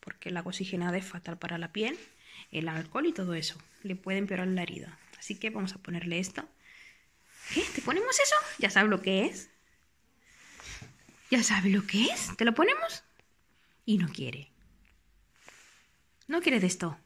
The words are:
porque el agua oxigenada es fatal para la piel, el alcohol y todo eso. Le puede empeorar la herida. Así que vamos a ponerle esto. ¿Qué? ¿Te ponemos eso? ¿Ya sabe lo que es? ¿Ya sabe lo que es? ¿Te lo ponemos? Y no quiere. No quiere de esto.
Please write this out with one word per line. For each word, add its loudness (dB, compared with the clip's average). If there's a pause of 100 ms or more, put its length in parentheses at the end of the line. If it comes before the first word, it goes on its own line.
porque -12
el -4
agua -6
oxigenada -2
es -4
fatal -10
para -6
la -8
piel, -2 (540)
el -4
alcohol -2
y 4
todo -2
eso. -4 (280)
Le -4
puede -2
empeorar -2
la 0
herida. -10 (200)
Así -10
que -4
vamos -6
a -16
ponerle -6
esto. -6 (1040)
¿Qué? 2 (120)
¿Te -6
ponemos 0
eso? 4 (240)
¿Ya 2
sabe 8
lo 4
que 2
es? -6 (1800)
¿Ya 6
sabe 4
lo 4
que 4
es? -2
¿Te 0
lo 4
ponemos? 2 (840)
Y 4
no 2
quiere. -10 (1800)
No 0
quiere 4
de 4
esto. -2